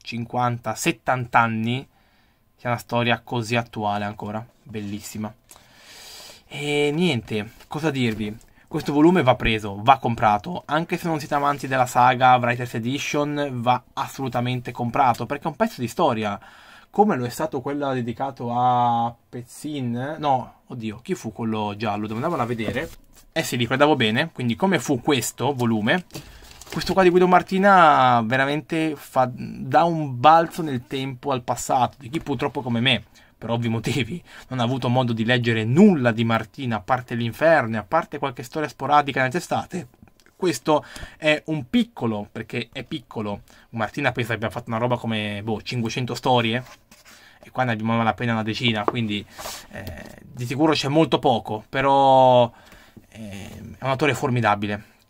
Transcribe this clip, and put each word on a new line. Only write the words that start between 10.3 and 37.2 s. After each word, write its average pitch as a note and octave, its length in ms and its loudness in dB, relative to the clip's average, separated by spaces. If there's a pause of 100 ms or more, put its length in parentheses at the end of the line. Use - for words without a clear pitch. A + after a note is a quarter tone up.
anche D#3+ 300 -2
se F3 100 -6
non D#3+ 100 -2
siete D#3 160 -8
amanti C#3+ 340 -2
della C3 200 2
saga B2+ 480 6
Writer's A#2+ 400 0
Edition, C#3+ 800 -2
va B2 280 0 (120)
assolutamente B2 800 -4
comprato, A#2+ 540 0
perché C#3+ 200 -6
è - 20 -2
un D3+ 80 -8
pezzo A3+ 260 -2
di A#2+ 60 -2
storia, A2 520 0 (520)
come G#3 240 2
lo B2 100 -4
è A#2+ 40 -4
stato D3+ 320 -6
quello C#3+ 320 -4
dedicato B2 640 -6
a A#2+ 560 2 (160)
Pezzin, C3 920 -8
no, C3+ 340 0 (140)
oddio, A2 340 -8
chi F#3 140 -4
fu A2+ 180 -10
quello G#2+ 420 -4
giallo? G#2 280 -4
Devo G#2+ 140 -6
andarmelo D3 260 -2
a - 20 -4
vedere. A2+ 460 -4 (400)
Eh D#3+ 100 -4
sì, - 140 -4
ricordavo C3+ 400 2
bene, B2 360 0
quindi A#2 240 -2
come F#3+ 220 2
fu C#3 240 -2
questo C3+ 540 0
volume, A#2+ 500 0 (680)
questo F3 220 -4
qua F#3+ 100 4
di F3+ 60 8
Guido F3+ 180 6
Martina F3 960 6
veramente D3 720 -2
fa, C3 340 0
dà B2+ 540 0
un D#3 340 -2
balzo E3 440 6
nel C3+ 260 -6
tempo C3+ 440 -6
al B2+ 120 -2
passato, C3 560 -2
di C3 80 -16
chi D3+ 140 -8
purtroppo C#3 400 -4
come A#2+ 180 -2
me, A#2+ 240 2 (340)
per A2 120 -12
ovvi A#2 180 -2
motivi, A2+ 560 -4 (240)
non C3 140 -4
ha - 20 0
avuto B2+ 240 -2
modo B2 240 2
di A2+ 140 -2
leggere A#2 400 0
nulla C#3 480 6
di A#2 100 0
Martina, A2+ 540 -2
a - 20 -2
parte B2 360 -4
l'Inferno, A#2 600 2